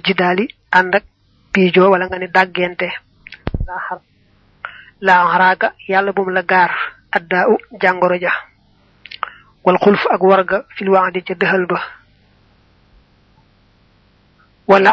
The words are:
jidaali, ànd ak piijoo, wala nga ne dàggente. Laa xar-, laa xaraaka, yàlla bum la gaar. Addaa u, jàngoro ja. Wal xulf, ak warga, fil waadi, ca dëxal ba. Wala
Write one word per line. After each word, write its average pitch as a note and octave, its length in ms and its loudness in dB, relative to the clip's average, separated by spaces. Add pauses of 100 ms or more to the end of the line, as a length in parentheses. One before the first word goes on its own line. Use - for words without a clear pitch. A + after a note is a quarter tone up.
jidaali, F#3 440 -2 (240)
ànd F#3 240 2
ak G#3 80 0 (500)
piijoo, F#3 360 4
wala F#3 180 2
nga F#3 120 -10
ne F#3 80 -10
dàggente. F3+ 640 -2 (760)
Laa F3+ 140 -10 (100)
xar-, F3+ 160 -12 (960)
laa F#3 300 4
xaraaka, F#3 420 0 (140)
yàlla G3 260 0
bum F#3+ 160 -2
la F#3 140 -4
gaar. F#3 280 2 (400)
Addaa F3+ 380 -2
u, G#3+ 80 2 (240)
jàngoro F3+ 400 0
ja. F3 100 -4 (1300)
Wal F3+ 160 2
xulf, - 320 2
ak G3+ 100 0
warga, F#3+ 440 2 (120)
fil F#3+ 120 -6
waadi, F#3 340 0
ca - 100 -8
dëxal F3 320 -2
ba. F3 160 -4 (2750)
Wala G3 260 4